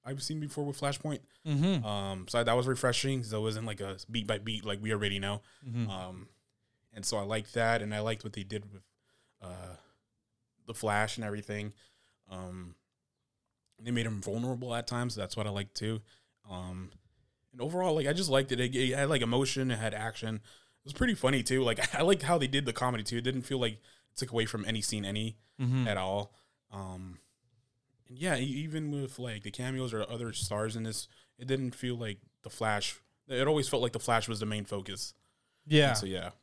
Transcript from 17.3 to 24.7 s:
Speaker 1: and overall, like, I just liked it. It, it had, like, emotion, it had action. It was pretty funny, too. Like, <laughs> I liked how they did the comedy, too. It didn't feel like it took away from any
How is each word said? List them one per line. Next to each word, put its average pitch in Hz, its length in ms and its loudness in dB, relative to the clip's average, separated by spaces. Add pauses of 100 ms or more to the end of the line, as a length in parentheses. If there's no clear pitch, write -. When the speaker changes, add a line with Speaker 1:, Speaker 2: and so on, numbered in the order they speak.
Speaker 1:
and 127 80 -20
overall, 165 360 2
like, 151 100 2
I 143 80 4
just 175 160 0
liked 135 220 4
it. 120 80 2
It, 127 160 2
it 131 200 4
had, 139 140 2
like, 135 140 4
emotion, 131 480 2
it 107 80 0
had 107 160 -2
action. 110 400 -4
It 107 60 -6 (440)
was 139 80 -14
pretty 247 220 2
funny, 131 280 4
too. 131 200 4
Like, - 320 2
<laughs> - 40 0
I 151 40 4
liked 175 180 6
how 160 160 4
they 143 100 4
did 139 200 2
the 117 60 0
comedy, 123 300 2
too. 117 140 -2
It 117 60 -2
didn't 127 180 0
feel 131 180 -2
like 113 140 2
it - 420 -20
took 117 160 -4
away 113 140 4
from 110 200 -4
any 110 160 0